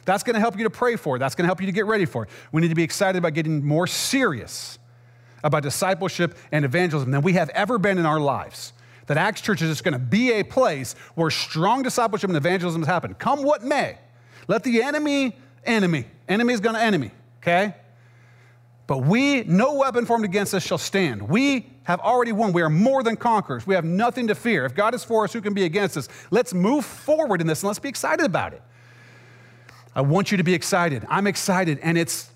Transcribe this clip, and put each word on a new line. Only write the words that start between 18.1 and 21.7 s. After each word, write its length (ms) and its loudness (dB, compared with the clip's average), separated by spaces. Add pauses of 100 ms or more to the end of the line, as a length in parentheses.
But 160 -2
we, 400 2
no 320 2
weapon 300 0
formed 200 0
against 280 -2
us 120 0
shall 140 -2
stand. 500 -2
We 380 2 (160)